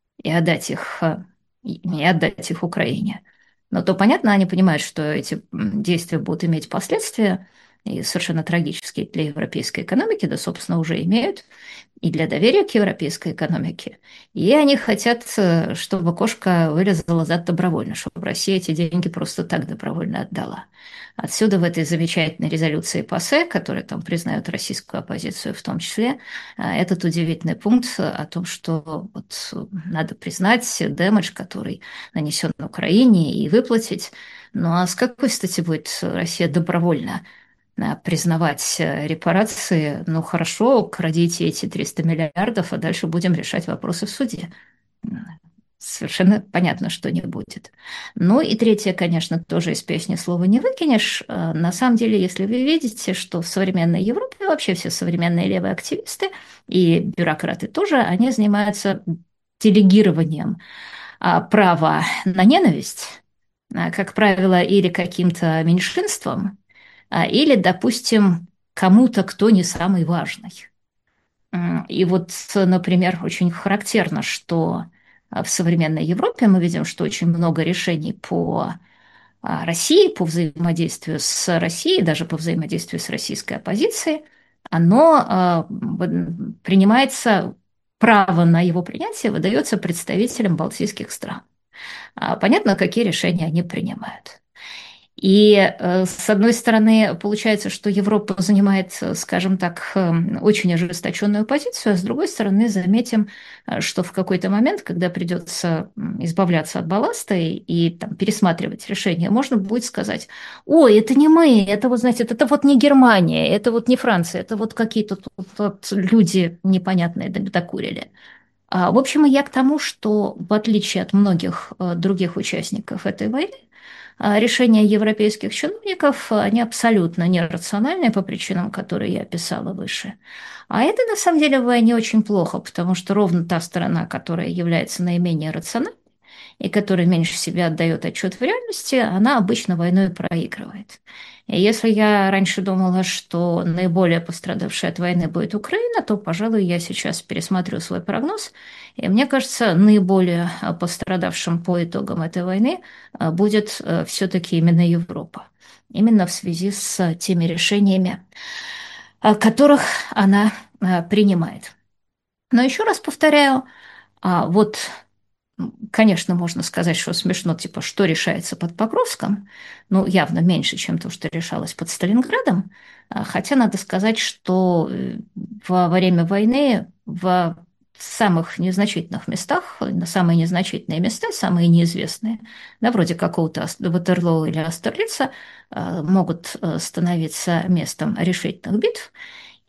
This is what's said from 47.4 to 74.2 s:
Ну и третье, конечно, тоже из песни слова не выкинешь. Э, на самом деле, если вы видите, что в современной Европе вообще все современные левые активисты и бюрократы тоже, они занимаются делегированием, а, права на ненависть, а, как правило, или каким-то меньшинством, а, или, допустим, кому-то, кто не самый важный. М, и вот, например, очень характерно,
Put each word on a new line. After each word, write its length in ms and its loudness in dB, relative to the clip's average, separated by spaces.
Ну 260 4
и 140 0
третье, 380 2
конечно, 500 -2
тоже 300 -2
из 100 -6
песни 340 -4
слова 280 -2
не 160 4
выкинешь. 640 0
Э, 260 -4
на 200 0
самом 240 2
деле, 240 2
если 260 -2
вы 180 -2
видите, 480 -2
что 300 -6
в 40 -6
современной 560 0
Европе 440 -4
вообще 280 0
все 160 -8
современные 580 0
левые 240 -2
активисты 580 -6
и 320 4
бюрократы 640 -4
тоже, 300 -2
они 340 2
занимаются 720 0
делегированием, 960 4
а, 200 2
права 640 4
на 200 2
ненависть, 800 2
а, 160 -2
как 240 -4
правило, 480 4
или 260 4
каким-то 760 0
меньшинством, 920 -2
а, 160 2
или, 300 4
допустим, 920 2
кому-то, 480 6
кто 280 2
не 140 6
самый 400 0
важный. 480 -4
М, 360 -2
и 160 0
вот, 260 0
например, 680 2
очень 280 0
характерно, 720 -2